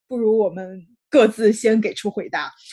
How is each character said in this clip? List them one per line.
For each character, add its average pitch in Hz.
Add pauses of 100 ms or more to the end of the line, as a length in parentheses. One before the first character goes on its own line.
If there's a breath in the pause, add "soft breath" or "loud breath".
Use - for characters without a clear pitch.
不 254
如 220
我 208
们 185 (280)
各 233
自 220
先 220
给 214
出 -
回 196
答。 151 (220 loud breath)